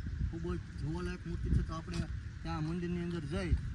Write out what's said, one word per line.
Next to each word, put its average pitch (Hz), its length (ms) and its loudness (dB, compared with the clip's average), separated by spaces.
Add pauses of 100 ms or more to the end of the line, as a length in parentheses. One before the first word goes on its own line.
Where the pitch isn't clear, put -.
(300)
ખૂબ 170 240 0
જ 170 40 0 (220)
જોવાલાયક 170 460 -2
મૂર્તિ 170 240 0
છે. 175 120 8
તો 165 120 -2
આપણે 170 280 -2 (400)
ત્યાં 160 220 0
મંદિરની 175 380 0
અંદર 170 240 -2
જઈ 170 300 2 (180)